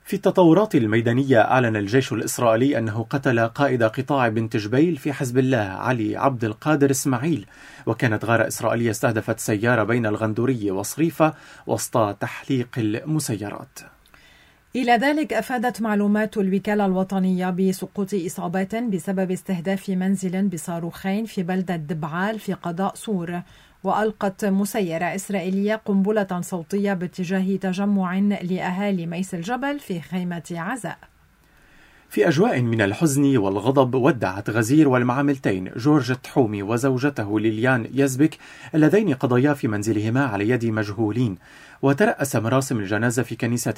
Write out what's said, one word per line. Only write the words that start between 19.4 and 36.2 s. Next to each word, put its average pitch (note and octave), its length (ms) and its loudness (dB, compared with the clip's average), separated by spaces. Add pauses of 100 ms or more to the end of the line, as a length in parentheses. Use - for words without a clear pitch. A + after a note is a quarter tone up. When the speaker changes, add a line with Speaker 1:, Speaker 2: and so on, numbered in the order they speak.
Speaker 2:
منزل F#3+ 600 0
بصاروخين F3+ 760 -4
في G3+ 180 -6
بلدة F#3 340 -2
دبعال E3 640 -4
في G3 140 -8
قضاء F3 420 -4
سور، F3 460 -6 (440)
وألقت G#3 600 -2
مسيرة F#3+ 600 -2
إسرائيلية G3 720 -2
قنبلة G3 680 0
صوتية G3 520 -4
باتجاه F#3 640 -2
تجمع F#3+ 600 0
لأهالي F#3 880 -2
ميس F3 280 -6
الجبل B3+ 460 -4
في F3 200 -8
خيمة F3 500 -6
عزاء. F3 480 -8 (1120)
Speaker 1:
في - 200 2
أجواء D#3+ 340 4
من A#2 180 0
الحزن C#3 560 2
والغضب، A#2+ 580 2
ودعت A#2 560 0
غزير B2+ 380 4
والمعاملتين B2+ 880 0
جورج C3 380 2
تحومي G#2+ 480 0